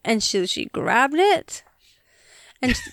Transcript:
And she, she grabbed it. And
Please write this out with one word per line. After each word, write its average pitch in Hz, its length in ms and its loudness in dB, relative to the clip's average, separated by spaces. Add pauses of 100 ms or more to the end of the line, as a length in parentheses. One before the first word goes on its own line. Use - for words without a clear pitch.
And 220 180 0
she, 190 240 0
she - 200 -6
grabbed 269 480 0
it. 370 480 0 (960)
And 254 140 0 (180)